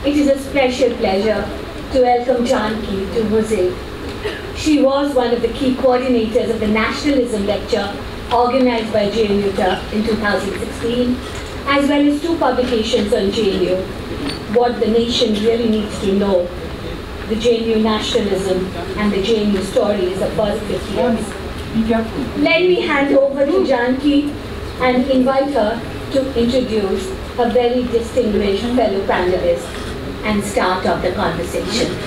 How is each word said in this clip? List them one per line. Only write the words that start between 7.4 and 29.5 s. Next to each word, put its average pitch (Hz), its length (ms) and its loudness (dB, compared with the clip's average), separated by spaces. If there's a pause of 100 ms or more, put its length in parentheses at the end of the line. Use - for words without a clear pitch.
Lecture 202 480 -2 (380)
organized 240 600 2
by 202 180 2
J 214 160 2
N 202 140 2
U 196 100 0 (420)
in 214 140 0
two 214 100 0
thousand 190 420 -2
sixteen, 247 580 -2 (500)
as 277 220 2
well 285 240 4
as - 100 -2
two 339 160 -2
publications 240 760 0
on 202 180 2
J 196 260 0
N 185 80 0
U, 185 120 0 (840)
What 240 220 2
the 226 60 2
Nation 233 480 2 (100)
Really 233 240 2
Needs 214 320 0
to 196 140 0
Know, 196 340 2 (800)
the 220 80 -2
J 226 220 4
N 226 200 2
U 220 60 4
Nationalism, 190 840 0 (300)
and 208 160 2
the 190 100 0
J 214 220 2
N 208 80 2
U 190 100 0
Story 202 500 0
is 185 80 -6
the 214 100 0
first 214 320 -2
fifty 185 320 -6
years. 247 320 0 (1120)
Let 330 240 2
me 359 180 4
hand 285 340 0
over 277 300 2
to 349 220 2
Janki 262 640 2 (500)
and 254 300 2
invite 269 420 2
her 226 280 0 (320)
to 269 80 4 (180)
introduce 220 680 0 (280)
her 233 140 2
very 240 340 2
distinguished 208 800 0
fellow 214 420 0
panelists 180 600 0 (580)